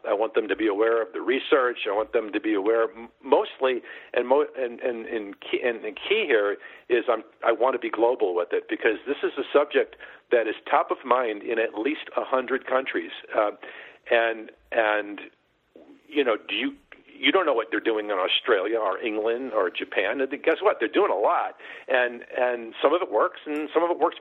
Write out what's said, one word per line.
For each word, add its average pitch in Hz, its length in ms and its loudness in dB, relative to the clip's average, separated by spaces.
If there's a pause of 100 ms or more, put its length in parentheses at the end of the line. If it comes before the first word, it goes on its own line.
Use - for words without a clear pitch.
I 104 60 2
want 107 200 -2
them 113 120 0
to 95 80 0
be 107 140 0
aware 113 340 2
of - 100 -8
the 82 80 -8
research. 123 580 2 (120)
I 98 60 0
want 110 160 -2
them 107 200 0
to 104 80 -2
be 110 140 0
aware, 110 300 2
m-, 113 240 -10 (160)
mostly, 135 580 2 (320)
and 120 140 0
mo-, 143 180 4 (100)
and, 120 260 -4
and, 120 240 -4
and 104 340 -6
key, - 240 -4
and, 117 200 -2
and 104 120 -8
key 208 320 0
here 101 300 2 (300)
is 117 220 2
I'm, 113 140 0 (200)
I 117 60 4
wanna 117 300 2
be 113 100 -4
global 110 460 2
with 87 160 -2
it 90 160 -2
because 110 300 0 (100)
this 139 160 -2
is 180 120 0
a 131 60 -4 (100)
subject 143 440 2 (340)
that 117 160 4
is 104 80 -2 (160)
top 170 220 2
of 175 120 -4
mind 123 380 0
in 117 160 -2
at 113 160 0
least 135 320 -2 (100)
a 120 60 -2
hundred 127 460 -2
countries. 127 420 -2 (260)
Uh, 107 140 2 (580)
and, 113 440 2 (180)
and, 104 500 0 (840)
you 147 160 0
know, 117 140 2
do - 180 -8
you, 135 220 -4 (380)
you 139 160 0
don't 180 160 4
know 147 80 2
what 113 160 0
they're 110 80 -2
doing 107 280 -2
in 104 120 -2
Australia 98 600 2
or 95 200 0
England 113 540 -2
or 98 180 2
Japan. 107 500 -2
And 135 80 -2 (140)
guess 165 180 2
what? 196 200 2
They're 110 80 0
doing 185 240 2
a 92 60 0
lot, 120 360 0 (320)
and, 123 360 0 (140)
and 123 460 -2
some 139 100 6
of 180 80 2
it 180 120 -6
works, 139 340 2
and 147 260 -4
some 165 120 4
of 170 60 0
it 180 100 0
works 165 200 0